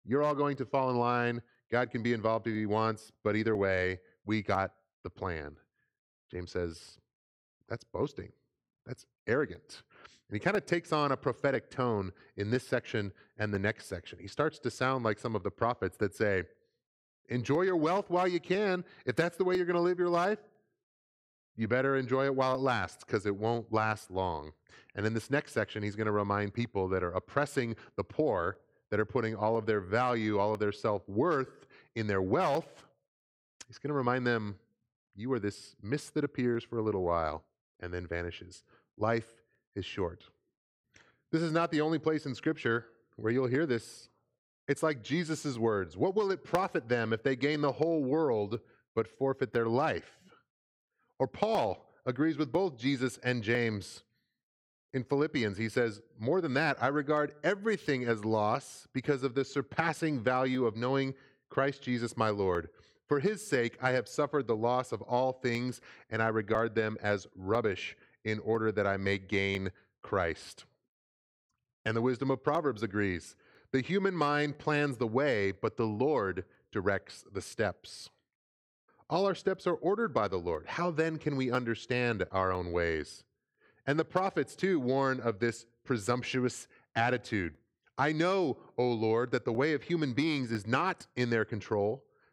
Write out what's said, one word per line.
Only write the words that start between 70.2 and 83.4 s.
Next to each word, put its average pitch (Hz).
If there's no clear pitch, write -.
And 110
the 113
wisdom 127
of 135
Proverbs 143
agrees. 98
"The 135
human 190
mind 147
plans 147
the 120
way, 110
but 107
the 117
Lord 107
directs 98
the 98
steps." -
All 185
our 190
steps -
are 170
ordered 202
by 110
the 92
Lord. 82
How 175
then 160
can 147
we 131
understand 120
our 95
own 90
ways? 82